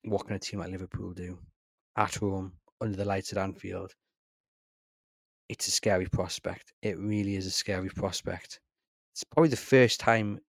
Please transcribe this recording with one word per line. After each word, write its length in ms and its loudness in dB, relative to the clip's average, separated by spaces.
what 220 -2
can 100 -4
a 20 -4
team 220 -8
like 100 -6
Liverpool 420 -8
do 260 -10
at 160 0
home, 380 -4
under 160 -2
the 80 -2
lights 280 -2
at 60 -2
Anfield? 560 -6
It's 180 -6
a 20 -2
scary 360 2
prospect. 760 -6
It 180 -4
really 380 0
is 80 -4
a 60 -4
scary 400 -4
prospect. 720 -6
It's 120 -10
probably 260 6
the 60 0
first 440 6
time 400 2